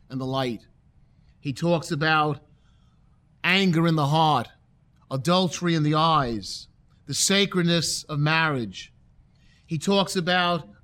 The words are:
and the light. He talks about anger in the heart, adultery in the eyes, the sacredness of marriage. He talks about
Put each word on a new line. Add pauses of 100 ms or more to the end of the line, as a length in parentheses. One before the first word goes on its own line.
and
the
light. (720)
He
talks
about (1040)
anger
in
the
heart, (600)
adultery
in
the
eyes, (380)
the
sacredness
of
marriage. (720)
He
talks
about (160)